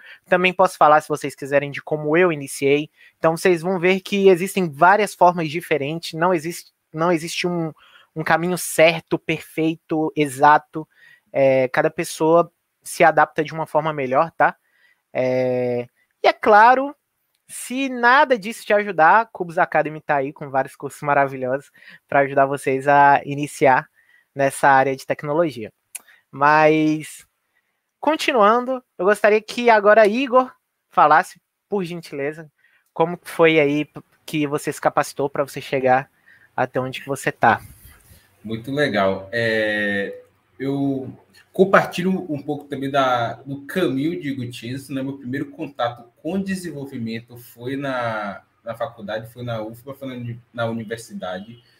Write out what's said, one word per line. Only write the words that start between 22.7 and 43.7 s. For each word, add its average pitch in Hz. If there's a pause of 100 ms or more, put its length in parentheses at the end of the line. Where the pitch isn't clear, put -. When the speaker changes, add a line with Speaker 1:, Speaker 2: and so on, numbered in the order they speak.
Speaker 1:
a 143
iniciar 143 (440)
nessa 139
área 135
de -
tecnologia. 147 (640)
Mas, 156 (720)
continuando, 247 (160)
eu 180
gostaria 208
que 240
agora 214
Igor 254 (400)
falasse, 160 (260)
por 196
gentileza, 160 (440)
como 165
foi 160
aí 147
p-, - (240)
que 151
você 147
se -
capacitou 143
pra 147
você 139
chegar 131 (460)
até 127
onde 127
que -
você 139
tá. 113 (800)
Speaker 2:
Muito 113
legal. 104
É, 107 (340)
eu 135 (380)
compartilho 185
um 139
pouco 143
também 135
da, 127
do 139
caminho 160